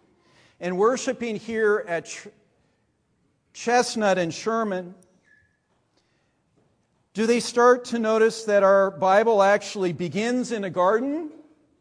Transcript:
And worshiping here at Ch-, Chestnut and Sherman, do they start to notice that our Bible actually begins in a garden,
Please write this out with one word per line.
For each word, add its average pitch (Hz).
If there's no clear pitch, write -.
And 180
worshiping 240
here 214
at 165
Ch-, -
Chestnut 226
and 165
Sherman, 202
do 214
they 233
start 247
to 233
notice 220
that 202
our 196
Bible 196
actually 196
begins 196
in 214
a 190
garden, 240